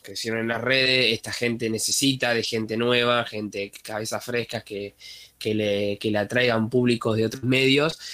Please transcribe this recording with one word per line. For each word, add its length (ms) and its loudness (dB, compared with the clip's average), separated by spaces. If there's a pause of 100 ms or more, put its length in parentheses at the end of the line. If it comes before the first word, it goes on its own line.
Crecieron 380 -6
en 80 -2
las 140 -2
redes, 520 4
esta 180 -6
gente 380 -2
necesita 640 0
de 80 2
gente 340 -2
nueva, 480 2
gente, 460 -6 (120)
cabezas 420 -6
frescas 400 -4
que, 300 -8 (440)
que 160 -2
le, 440 0
que 120 -2
le 80 0
atraigan 520 2
públicos 460 2
de 100 2
otros 180 -6
medios 540 4 (160)